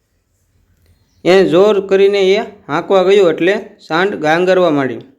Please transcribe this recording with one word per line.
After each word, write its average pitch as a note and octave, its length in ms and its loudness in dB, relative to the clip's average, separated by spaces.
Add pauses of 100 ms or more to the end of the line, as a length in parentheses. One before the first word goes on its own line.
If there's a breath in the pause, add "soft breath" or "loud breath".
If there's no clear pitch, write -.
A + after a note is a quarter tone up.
(1200)
એને F3+ 240 4
જોર G3 380 0
કરીને G3 320 0
એ G3 220 0
હાંકવા F3+ 640 -4
ગયો F#3+ 280 2
એટલે F#3+ 500 -4
સાંઢ F#3 340 -4
ગાંગરવા F3 560 0
માંડી C3 280 -4 (200)